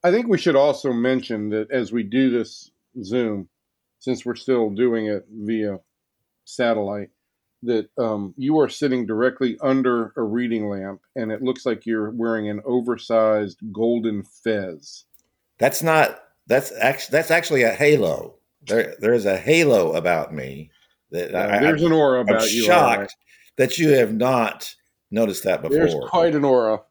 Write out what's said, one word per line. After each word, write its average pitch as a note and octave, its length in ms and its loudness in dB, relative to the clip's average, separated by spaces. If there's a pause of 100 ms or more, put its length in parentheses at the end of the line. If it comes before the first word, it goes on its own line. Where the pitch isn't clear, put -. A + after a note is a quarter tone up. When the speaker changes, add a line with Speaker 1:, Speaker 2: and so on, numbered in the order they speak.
Speaker 1:
I F3 80 4
think A#3 160 2
we G3+ 120 2
should D#3 180 2
also C#3 360 2
mention A#2+ 580 -2
that G#2+ 200 -4
as A#2 220 -2
we A#2 100 -2
do B2 280 2
this - 400 -6 (320)
Zoom, G#2 460 -4 (500)
since B2+ 280 -6
we're A#2+ 80 -4
still A#2+ 360 0
doing A2+ 360 0
it G2+ 260 -4
via G#2+ 460 -4 (680)
satellite, G#2 640 -4 (520)
that, A2+ 260 -2 (100)
um, G#2+ 380 -4
you D3 220 0
are C#3 100 2
sitting B2+ 380 -2
directly A#2+ 540 -2
under B2+ 560 0
a C3 60 -4
reading A2+ 460 -4
lamp, G2 340 -10 (120)
and A2+ 180 -6
it A2 100 -8
looks B2+ 220 -4
like A2+ 220 -4
you're A2 240 -2
wearing A2+ 380 -4
an G2+ 160 -6
oversized A2+ 920 0 (140)
golden A2 520 -2
fez. F#2+ 800 -8 (540)
Speaker 2:
That's C3+ 240 0
not, D#3+ 380 2 (260)
that's C3 320 0
act-, C3 320 -2
that's D#3+ 200 0
actually E3 320 2
a A2+ 100 4
halo. F#2+ 640 2 (300)
There, - 340 0
there A#2 140 2
is A2+ 100 0
a G2 140 0
halo A#2 560 4
about E2 400 -2
me C2+ 360 -12 (400)
that F2 200 -8
Speaker 1:
Yeah, F2+ 160 -2
Speaker 2:
I, G#2 140 0
Speaker 1:
there's D3+ 220 2
Speaker 2:
I, E3+ 40 2
Speaker 1:
an E3 60 4
aura C#3+ 280 4
Speaker 2:
I'm A2 80 -2
Speaker 1:
about A2+ 220 2
you, A2+ 140 0
all - 20 2
Speaker 2:
shocked A#2+ 320 4
Speaker 1:
right. G2+ 120 -8 (460)
Speaker 2:
that C3 220 0
you D#3+ 120 2
have A#2+ 220 4
not A#2 640 -2 (360)
noticed G#2 340 -2
that F2+ 180 0
before. C#3+ 160 0
Speaker 1:
There's A#2 160 2 (160)
quite E3 240 2
an C#3+ 100 0
aura. A#2 460 2